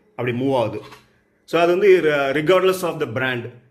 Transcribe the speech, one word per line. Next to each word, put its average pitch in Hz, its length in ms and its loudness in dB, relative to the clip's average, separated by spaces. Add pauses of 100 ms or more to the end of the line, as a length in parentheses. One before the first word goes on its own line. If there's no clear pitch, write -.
அப்படி 120 280 -6
மூவ் 135 180 -2
ஆகுது. 107 260 -4 (600)
So 165 180 -2
அது 175 160 2
வந்து 190 260 6
re-, 139 320 0
regardless 185 480 2
of 160 160 -4
the 147 60 -4
brand. 123 440 -4 (220)